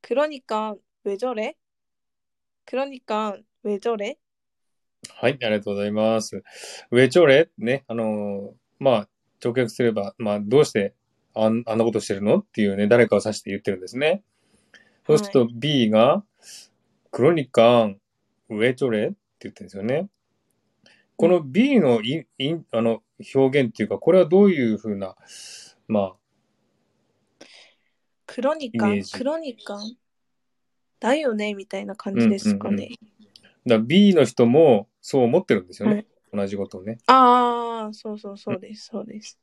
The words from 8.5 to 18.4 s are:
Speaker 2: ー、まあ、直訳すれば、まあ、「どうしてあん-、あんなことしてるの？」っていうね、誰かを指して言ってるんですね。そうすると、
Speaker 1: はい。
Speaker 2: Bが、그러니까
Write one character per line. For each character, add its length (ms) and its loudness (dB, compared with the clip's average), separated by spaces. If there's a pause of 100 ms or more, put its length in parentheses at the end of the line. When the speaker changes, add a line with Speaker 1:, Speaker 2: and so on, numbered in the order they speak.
Speaker 2:
ー、 20 -20 (240)
ま 140 2
あ、 160 -2 (340)
直 100 -2
訳 160 0
す 140 -6
れ 80 2
ば、 260 -6
ま 180 -4
あ、 60 -4
「ど 200 2
う 40 4
し 60 -4
て 240 -2 (400)
あ 160 2
ん-、 160 -2
あ 80 -4
ん 40 0
な 60 2
こ 60 2
と 80 -4
し 80 -6
て 80 -4
る 80 -8
の？」 160 2
っ 80 -6
て 160 -4
い 60 2
う 80 -4
ね、 100 0
誰 220 6
か 80 2
を 60 2
指 120 -6
し 80 -12
て 80 -12
言 80 -8
っ 40 -14
て 100 -4
る 60 -6
ん 20 -16
で 80 -14
す 100 -12
ね。 240 -2 (840)
そ 60 4
う 40 4
す 60 -2
る 60 -12
と、 100 4
Speaker 1:
は 60 2
い。 80 -8
Speaker 2:
B 360 0
が、 340 4 (880)
그 120 -4
러 120 4
니 160 -4
까 480 4 (500)